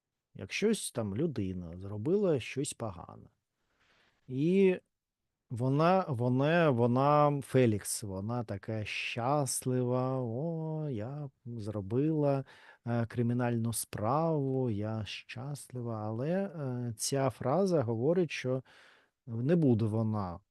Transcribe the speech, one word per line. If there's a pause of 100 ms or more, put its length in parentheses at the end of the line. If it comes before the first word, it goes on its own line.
(340)
Як
щось
там
людина
зробила
щось
погане. (1000)
І (720)
вона,
вона,
вона,
Фелікс,
вона
така
щаслива:
"О,
я (160)
зробила, (400)
е,
кримінальну
справу,
я
щаслива".
Але,
е,
ця
фраза
говорить,
що (680)
не
буде
вона, (120)